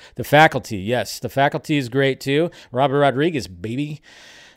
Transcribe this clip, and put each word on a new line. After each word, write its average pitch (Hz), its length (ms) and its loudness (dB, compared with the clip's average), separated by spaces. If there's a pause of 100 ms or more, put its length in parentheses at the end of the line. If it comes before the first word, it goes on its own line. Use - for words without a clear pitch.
(160)
The 120 80 -6
Faculty, 143 520 4
yes. 104 420 -4
The 123 120 -8
Faculty 147 480 -2
is 127 100 -4
great, 135 320 0
too. 151 300 0 (200)
Robert 131 280 2
Rodriguez, 139 500 0
baby. 120 540 -8 (540)